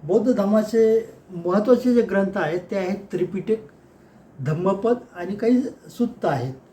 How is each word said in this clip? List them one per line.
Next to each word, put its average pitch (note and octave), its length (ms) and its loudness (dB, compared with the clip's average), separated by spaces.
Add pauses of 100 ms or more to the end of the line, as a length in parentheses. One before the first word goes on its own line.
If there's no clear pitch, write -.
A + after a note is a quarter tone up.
बौद्ध G#3+ 300 2
धर्माचे A3 760 2 (220)
महत्त्वाचे G#3 640 2
जे A#3 80 6
ग्रंथ G3 360 0
आहेत E3+ 220 -2 (100)
ते G3+ 60 -4
आहेत F#3+ 220 -2 (140)
त्रिपिटक, F#3 440 -2 (840)
धम्मपद F#3 560 0 (180)
आणि F3+ 220 -8
काही A#3+ 260 2 (260)
सुत्त - 360 -4
आहेत. C3 300 -2 (180)